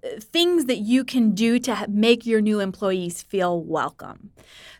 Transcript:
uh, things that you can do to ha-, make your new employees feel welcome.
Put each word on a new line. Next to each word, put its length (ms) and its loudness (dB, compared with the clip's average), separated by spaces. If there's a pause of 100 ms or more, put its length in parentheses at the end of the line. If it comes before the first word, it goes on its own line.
uh, 160 -10
things 460 2
that 120 0
you 240 2
can 300 2
do 280 2
to 140 -4
ha-, 140 -6
make 380 2
your 140 2
new 200 0
employees 640 -4
feel 380 -2
welcome. 720 -8 (480)